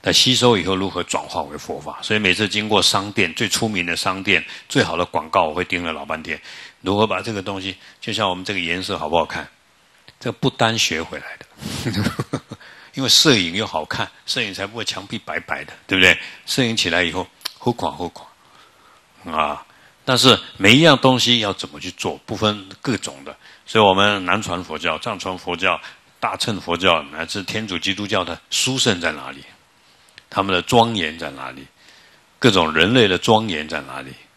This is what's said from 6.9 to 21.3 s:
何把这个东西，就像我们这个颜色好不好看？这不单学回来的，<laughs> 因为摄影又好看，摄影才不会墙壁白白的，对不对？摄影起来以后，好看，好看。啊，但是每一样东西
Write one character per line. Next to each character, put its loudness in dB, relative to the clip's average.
何 4
把 -4
这 -6
个 -6
东 -6
西， -8
就 -8
像 0
我 -2
们 -10
这 -6
个 -4
颜 -4
色 -4
好 -6
不 2
好 2
看？ -10
这 -6
不 -2
单 2
学 0
回 -10
来 -14
的， -6
<laughs> -20
因 -6
为 0
摄 6
影 0
又 -2
好 -4
看， -6
摄 -2
影 -6
才 -6
不 -12
会 -6
墙 -8
壁 -8
白 -8
白 -8
的， -18
对 0
不 6
对？ 8
摄 0
影 0
起 0
来 2
以 0
后， -6
好 -2
看， -4
好 -8
看。 -20
啊， -2
但 2
是 6
每 8
一 6
样 8
东 4
西 2